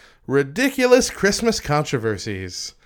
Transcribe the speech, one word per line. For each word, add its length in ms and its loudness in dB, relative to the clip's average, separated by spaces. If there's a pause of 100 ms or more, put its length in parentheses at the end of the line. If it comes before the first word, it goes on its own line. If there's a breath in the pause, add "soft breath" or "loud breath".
(260 loud breath)
ridiculous 840 2
Christmas 520 0
controversies. 1120 -4 (120)